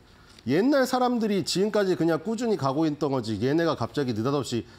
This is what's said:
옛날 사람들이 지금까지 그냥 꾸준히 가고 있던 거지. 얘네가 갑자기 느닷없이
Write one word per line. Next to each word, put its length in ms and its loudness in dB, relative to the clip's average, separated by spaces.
옛날 380 2
사람들이 600 0
지금까지 500 0
그냥 260 2
꾸준히 360 -2
가고 280 0
있던 260 -2
거지. 300 -2
얘네가 360 2
갑자기 340 -2
느닷없이 540 -2